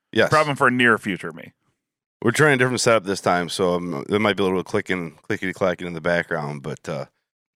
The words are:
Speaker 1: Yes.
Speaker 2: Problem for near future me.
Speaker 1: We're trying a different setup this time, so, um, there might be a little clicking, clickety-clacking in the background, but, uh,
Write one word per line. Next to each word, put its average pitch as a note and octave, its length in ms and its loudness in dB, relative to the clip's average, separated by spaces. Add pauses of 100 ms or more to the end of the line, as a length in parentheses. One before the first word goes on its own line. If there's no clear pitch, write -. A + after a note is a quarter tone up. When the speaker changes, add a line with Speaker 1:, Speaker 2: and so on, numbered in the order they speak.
(140)
Speaker 1:
Yes. G#2+ 180 2
Speaker 2:
Problem D3+ 260 2
for C3 140 2
near B2 280 4
future F2+ 340 -8
me. - 200 -18 (720)
Speaker 1:
We're A#2 100 2
trying D3 220 4
a - 40 2
different B2+ 220 2
setup A2+ 240 4
this F#2 160 -4
time, F2 280 0
so, F2+ 260 0
um, F2 340 -6
there G#2 100 2
might G#2 180 2
be G2+ 60 -2
a F#2+ 40 2
little F#2 160 0
clicking, F#2 500 -4 (100)
clickety-clacking F#2 640 -4
in F2 80 -8
the E2 80 -10
background, D#2 600 -2
but, C#2+ 240 -12
uh, C#2+ 200 -8 (500)